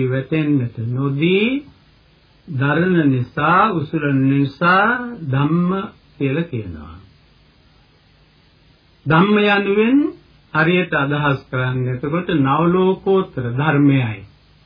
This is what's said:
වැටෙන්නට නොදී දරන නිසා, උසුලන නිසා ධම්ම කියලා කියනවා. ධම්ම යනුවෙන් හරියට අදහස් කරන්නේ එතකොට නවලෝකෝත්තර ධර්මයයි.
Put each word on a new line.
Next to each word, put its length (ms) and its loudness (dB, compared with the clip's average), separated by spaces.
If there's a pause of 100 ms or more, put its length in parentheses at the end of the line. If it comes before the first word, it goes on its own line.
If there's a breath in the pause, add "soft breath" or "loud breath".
වැටෙන්නට 720 -2 (100)
නොදී 600 0 (1000)
දරන 580 0
නිසා, 680 2
උසුලන 540 -2
නිසා 640 2 (360)
ධම්ම 480 0 (400)
කියලා 320 -2
කියනවා. 540 -12 (2000)
ධම්ම 320 4
යනුවෙන් 640 2 (540)
හරියට 400 0
අදහස් 500 -2
කරන්නේ 500 -4
එතකොට 420 -4
නවලෝකෝත්තර 1160 0
ධර්මයයි. 680 2 (460)